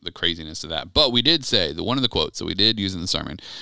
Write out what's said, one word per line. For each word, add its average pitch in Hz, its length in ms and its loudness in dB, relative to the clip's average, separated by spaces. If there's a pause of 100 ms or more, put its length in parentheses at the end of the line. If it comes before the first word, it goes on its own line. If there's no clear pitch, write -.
the 87 100 -10
craziness 82 540 -2
of 80 60 -10
that. 80 220 -6
But 143 200 4
we 120 80 4
did 143 240 2
say 90 260 2
that 82 120 -6
one 113 140 0
of 139 40 0
the 123 80 2
quotes - 300 -2
that 87 60 -4
we 85 80 -2
did 107 240 4
use 98 160 0
in 92 80 -6
the 90 60 -4
sermon, 76 300 -4 (240)